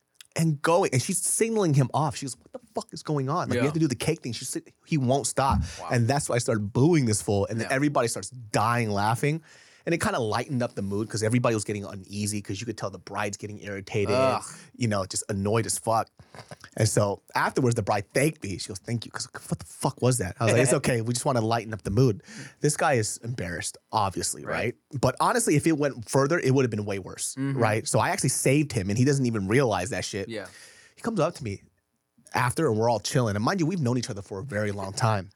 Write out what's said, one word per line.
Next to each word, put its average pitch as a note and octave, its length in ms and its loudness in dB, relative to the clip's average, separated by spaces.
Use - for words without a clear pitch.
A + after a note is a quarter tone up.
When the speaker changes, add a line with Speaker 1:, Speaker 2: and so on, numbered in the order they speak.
Speaker 1:
and D#3+ 260 2
going. E3+ 300 4
And B2+ 100 4
she's F#3+ 160 -2
signaling G#3+ 560 2
him C3 180 4
off. C#3 240 0
She - 100 -10
goes, B2 120 -10
"What - 140 -20
the - 80 -16
fuck - 180 -6
is - 100 -12
going C#3 260 -2
on?" D3 200 -2
Like, - 20 -2
we B2 60 0
Speaker 2:
Yeah. B2 80 2
Speaker 1:
have D3 80 0
to D#3+ 80 0
do D#3+ 80 2
the A#2 80 -2
cake - 260 -2
thing. B2+ 100 -6
She A2+ 120 -10
said, D#3+ 180 -8
he E3+ 120 0
won't C3+ 280 2
stop. C3+ 320 2
Speaker 2:
Wow. - 100 -10
Speaker 1:
And A#2+ 160 2
that's C#3 220 0
why A#2+ 80 0
I - 20 2
started G#2 340 -2
booing C#3+ 340 4
this A2 140 2
fool. G2+ 300 0
And A2+ 100 -4
then A2 80 -4
Speaker 2:
Yeah. C3+ 60 0
Speaker 1:
everybody C#3+ 340 2
starts G2+ 220 -8
dying A#2 600 0
laughing. A#2 520 0
And E3 80 0
it F3 60 0
kinda G3+ 180 0
lightened A#2+ 460 0
up A#2 100 -6
the G#2 80 -6
mood G2+ 260 -2
'cause G#2+ 140 -4
everybody A#2+ 320 2
was G#2+ 80 0
getting G#2 220 -6
uneasy G2+ 580 -6
'cause G2 180 -6
you A#2+ 60 -8
could A2 100 -6
tell G#2 140 -6
the G2 80 -14
bride's G2+ 380 -6
getting G#2+ 240 -12
irritated, G2+ 560 -4
Speaker 2:
Ugh. C3 260 2
Speaker 1:
you A#2+ 140 0
know, G2 180 0
just - 220 -6
annoyed G#2 360 0
as - 140 -4
fuck. A2+ 300 0
And A2 120 4
so G2+ 340 0
afterwards, C3 400 2
the G#2+ 80 0
bride G#2+ 280 -2
thanked D3 300 2
me. G2 160 -6
She - 80 -10
goes, G2+ 140 -10
"Thank A#2 240 -4
you." - 80 -18
'Cause - 160 -10
what - 140 -4
the - 40 -14
fuck - 380 -4
was B2 160 4
that? G2 220 -4
I A#2 60 0
was A2 80 4
like, A#2+ 100 6
"It's C3+ 80 4
Speaker 2:
<laughs> D#3 80 2
Speaker 1:
okay. A#2 220 0
We A#2+ 120 0
just A#2+ 100 -4
wanna B2+ 160 2
lighten A2 320 0
up G#2 100 -10
the G#2+ 100 -4
mood." A2+ 280 4
This D3+ 140 2
guy D#3+ 180 2
is A2 240 0
embarrassed, F#2+ 600 -8
obviously, F2 520 -2
Speaker 2:
Right. F2+ 300 -4
Speaker 1:
right? A#2+ 80 -6
But B2+ 200 2
honestly, G3 340 2
if D3 140 4
it D#3+ 100 4
went C3 320 -2
further, C#3+ 300 4
it C3 120 2
would C3+ 120 6
have A#2 80 0
been G#2 120 -2
way G2+ 140 -4
worse, - 400 -8
Speaker 2:
Mm-hmm. C3+ 180 -2
Speaker 1:
right? A2 300 2
So A#2 140 2
I C3 100 2
actually F3 200 0
saved C#3 420 2
him, F#2+ 180 -2
and G#2 80 0
he B2 60 6
doesn't C#3 220 2
even A2 200 -2
realize G#2+ 440 2
that F#2 140 -4
shit. G2 240 -6
Speaker 2:
Yeah. G#2 180 -8
Speaker 1:
He - 60 -20
comes A3+ 180 -2
up E3+ 160 0
to C#3 80 -12
me G2 180 -6
after, B2 340 0
and A2 80 2
we're A2+ 140 2
all A2+ 80 2
chilling. A2+ 380 0
And G#2+ 80 -2
mind F3+ 160 0
you, D3+ 60 2
we've F3+ 140 -2
known B2+ 180 2
each A#2 120 -6
other G2+ 100 -8
for F#2+ 200 -10
a - 40 -8
very G#2 280 -2
long G2 220 -8
time. G#2 420 0